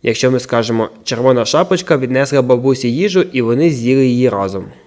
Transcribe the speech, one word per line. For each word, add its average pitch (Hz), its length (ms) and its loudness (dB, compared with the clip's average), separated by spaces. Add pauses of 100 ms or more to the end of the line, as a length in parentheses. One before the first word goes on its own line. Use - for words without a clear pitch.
Якщо 127 280 0
ми 127 100 0
скажемо: 113 480 -2 (160)
«Червона 120 400 0
шапочка 175 520 0
віднесла 131 460 0
бабусі 123 500 0
їжу, 180 400 0
і 127 100 -2
вони 131 280 2
з'їли 131 360 2
її 123 220 2
разом». 98 360 -4 (220)